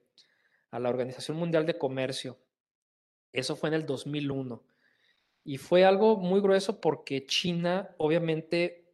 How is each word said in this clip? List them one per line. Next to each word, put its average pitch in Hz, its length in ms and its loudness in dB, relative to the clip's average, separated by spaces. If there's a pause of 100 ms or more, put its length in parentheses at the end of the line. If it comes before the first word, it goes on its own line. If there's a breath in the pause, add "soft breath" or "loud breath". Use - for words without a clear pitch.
(720 soft breath)
a 117 80 -8
la 123 100 -2
Organización 127 480 -4
Mundial 165 300 0
de 160 120 -2
Comercio. 131 580 -4 (960)
Eso 131 240 -4
fue 160 120 -2
en 151 60 0
el 160 120 -2
dos 135 200 -6
mil 147 240 -4
uno. 127 340 -6 (800)
Y 139 140 -8
fue 180 260 4
algo 202 320 6
muy 185 240 2
grueso 196 400 2
porque 143 460 -2
China, 175 680 -2
obviamente, 165 960 0